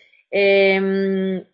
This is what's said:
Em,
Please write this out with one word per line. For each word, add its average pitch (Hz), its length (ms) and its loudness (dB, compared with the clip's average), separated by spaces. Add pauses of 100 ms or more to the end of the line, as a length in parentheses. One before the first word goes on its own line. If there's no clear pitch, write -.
(300)
Em, 196 1200 0